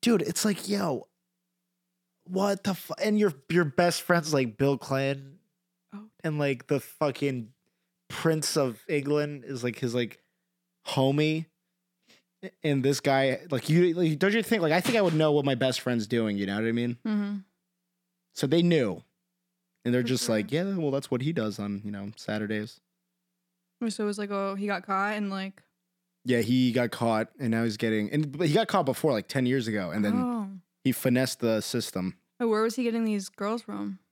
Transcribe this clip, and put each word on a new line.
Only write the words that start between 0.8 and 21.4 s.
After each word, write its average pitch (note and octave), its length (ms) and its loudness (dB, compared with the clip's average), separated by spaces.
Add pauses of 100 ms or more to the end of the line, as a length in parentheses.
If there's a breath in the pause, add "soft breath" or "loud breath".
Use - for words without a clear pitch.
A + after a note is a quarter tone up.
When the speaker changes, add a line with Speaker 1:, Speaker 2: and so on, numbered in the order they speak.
Speaker 1:
what F#3+ 380 0
the G3+ 100 0
fu-, - 280 -10
and G#3+ 160 2
your, G3+ 140 4 (180)
your E3+ 140 6
best E3+ 380 4
friend's, E3 320 2
like, B2+ 240 2
Bill C#3 200 4
Clinton. C3+ 600 -4 (560)
Speaker 2:
Oh. G#3 100 -16 (180)
Speaker 1:
And, D3+ 160 -4
like, C#3 280 -2
the C#3+ 140 0
fucking C3 680 -4 (640)
Prince D#3 460 0
of C3 320 0
England D3 580 -2
is, B2 180 -8
like, A#2+ 140 -2
his, A#2+ 160 -4
like, A#2+ 280 -4 (680)
homie. D3+ 580 2 (1160 soft breath)
And C#3+ 220 2
this C#3+ 160 4
guy, C3+ 400 2 (100)
like, B2+ 200 -2
you, F3 240 6
like, D#3+ 240 0
don't G3 160 2
you A3+ 80 2
think, A3 200 0
like, D#3 100 4
I F3 100 4
think A#3 160 2
I - 20 4
would F3 140 4
know D#3 180 4
what C#3+ 140 4
my C3+ 80 2
best B2+ 260 0
friend's A#2 260 -2
doing, A2+ 300 0
you G2+ 80 0
know G2 120 -2
what A2 100 -2
I A#2 60 0
mean? A#2+ 340 -2
Speaker 2:
Mm-hmm. G3+ 300 -2 (1000)
Speaker 1:
So - 120 -4
they D#3 160 4
knew. C#3+ 400 2 (840)
And A#2+ 80 0
they're B2 100 4
Speaker 2:
For A#2 60 -2
Speaker 1:
just B2+ 180 -2
Speaker 2:
sure. A2+ 100 2
Speaker 1:
like, G#2+ 160 -2
"Yeah, F#3+ 240 -2
well, D3+ 160 -2
that's C3+ 180 -4
what B2 120 -2
he D3+ 100 -2
does A2 260 -4